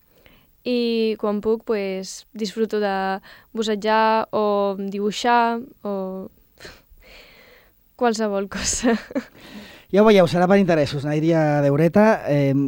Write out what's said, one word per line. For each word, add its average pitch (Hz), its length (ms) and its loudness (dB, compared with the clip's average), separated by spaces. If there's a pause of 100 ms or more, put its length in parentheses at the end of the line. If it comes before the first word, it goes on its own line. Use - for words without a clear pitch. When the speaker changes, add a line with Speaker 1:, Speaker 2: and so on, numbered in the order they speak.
(680)
Speaker 1:
i 233 540 0
quan 208 200 -2
puc, 220 240 -4
pues, 190 680 -8
disfruto 214 480 -4
de 196 140 -2 (580)
bussejar 220 800 0
o 202 420 0
dibuixar 233 840 -2 (240)
o 202 80 -6 (640)
<laughs> - 1400 -20
qualsevol 214 500 -2
cosa. 233 480 -2 (880)
Speaker 2:
Ja 196 160 4
ho 220 60 8
veieu, 190 180 8
serà 175 240 2
per 202 80 6
interessos, 156 480 0
Nairia 151 560 2
Deureta, 165 640 4
em, 139 420 2